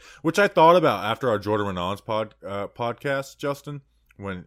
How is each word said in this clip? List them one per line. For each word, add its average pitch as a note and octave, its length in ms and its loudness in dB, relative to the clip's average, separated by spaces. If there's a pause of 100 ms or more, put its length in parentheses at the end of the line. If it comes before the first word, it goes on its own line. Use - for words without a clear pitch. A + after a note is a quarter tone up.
(220)
which D#3+ 160 -2
I G3+ 120 2
thought E3+ 260 6
about A#2+ 300 2
after A2 240 -2
our G#2 100 2
Jordan G#2 280 0
Renon's F#2 340 -4
pod-, A2 340 -4 (100)
uh, G2 220 -6
podcast, C3 720 -6
Justin, C#3+ 440 -8 (360)
when F#2+ 300 -10